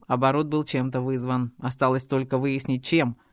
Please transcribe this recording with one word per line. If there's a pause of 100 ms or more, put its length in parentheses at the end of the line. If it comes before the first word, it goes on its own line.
оборот
был
чем-то
вызван.
Осталось
только
выяснить,
чем. (140)